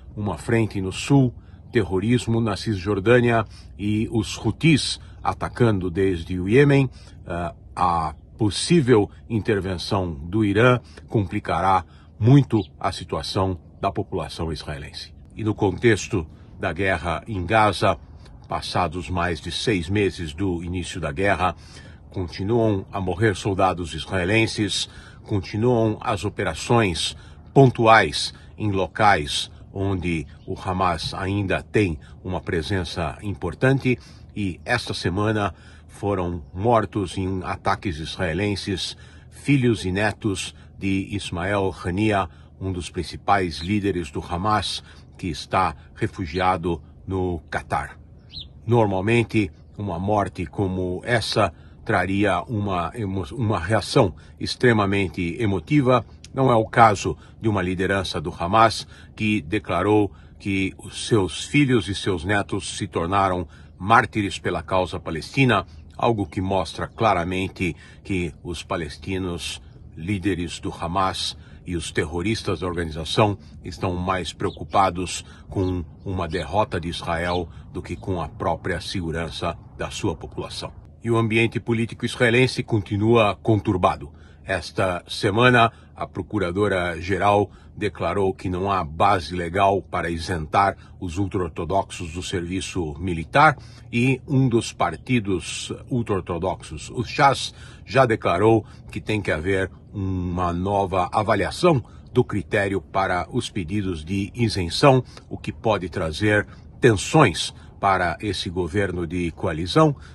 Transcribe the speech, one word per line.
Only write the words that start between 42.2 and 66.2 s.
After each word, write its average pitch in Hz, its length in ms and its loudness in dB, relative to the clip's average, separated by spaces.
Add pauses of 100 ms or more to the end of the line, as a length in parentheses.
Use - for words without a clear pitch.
um 95 120 -4
dos 90 160 -8
principais 90 720 -2
líderes 92 520 -2
do 95 120 -8
Hamas, 92 600 -2 (340)
que 95 120 -8
está 87 460 0 (200)
refugiado 87 840 -2 (260)
no 92 340 -2 (100)
Catar. - 480 -6 (680)
Normalmente, 110 840 2 (260)
uma 95 220 -6
morte 95 480 0
como 92 580 -4
essa 110 480 0 (320)
traria 98 580 2
uma 98 520 -2
emo-, 95 380 -4
uma 107 260 0
reação 98 560 2 (240)
extremamente 98 1040 2
emotiva. 123 640 2 (300)
Não 131 180 4
é - 20 6
o 110 120 4
caso 107 500 4 (240)
de 110 80 -2
uma 101 140 2
liderança 90 580 -2
do 80 100 -6
Hamas 107 560 4 (300)
que 107 240 0
declarou 98 720 0 (260)
que 95 400 -2
os - 300 -12
seus 95 360 0
filhos 127 440 2
e 98 60 -4
seus 90 300 -4
netos 101 520 -4
se 104 100 -6
tornaram 92 640 0 (300)
mártires 104 600 2
pela 87 240 -4
causa 90 380 -2
palestina, 98 680 0 (300)
algo 110 300 0